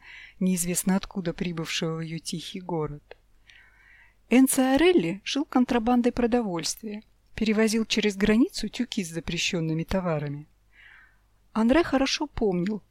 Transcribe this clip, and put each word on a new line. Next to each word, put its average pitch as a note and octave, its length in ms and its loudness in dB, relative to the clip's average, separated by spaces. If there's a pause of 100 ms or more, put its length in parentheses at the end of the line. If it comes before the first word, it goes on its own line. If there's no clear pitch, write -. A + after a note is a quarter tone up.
(400)
неизвестно F#3 560 0
откуда F3 360 -6
прибывшего D#3+ 640 -4
в D#3+ 40 -8
ее E3 180 -8
тихий F3 420 -10
город. D#3 560 -6 (1120)
Энцо C4 460 4
Орелли C#4 480 4
жил C#4 220 -4
контрабандой B3 680 2
продовольствия, A3 960 -4 (320)
перевозил A3 480 2
через G3+ 320 -2
границу G#3+ 520 2
тюки A#3 360 -6
с D#3+ 60 -10
запрещенными E3 760 -4
товарами. D3 640 -4 (1120)
Андре B3 240 4
хорошо C4+ 440 0
помнил, G3 640 -2